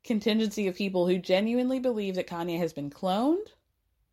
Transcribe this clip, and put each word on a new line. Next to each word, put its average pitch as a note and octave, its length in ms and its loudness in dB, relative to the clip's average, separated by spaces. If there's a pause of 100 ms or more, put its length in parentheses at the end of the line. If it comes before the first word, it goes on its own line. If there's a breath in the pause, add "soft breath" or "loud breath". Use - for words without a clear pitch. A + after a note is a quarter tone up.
contingency G#3+ 640 0
of F3+ 80 -4
people F#3 320 2
who F#3 100 4
genuinely A#3+ 600 2
believe G#3+ 340 -2
that F3+ 140 -4
Kanye E3+ 300 -4
has E3 140 0
been C#3+ 180 -8
cloned B3 560 0 (680)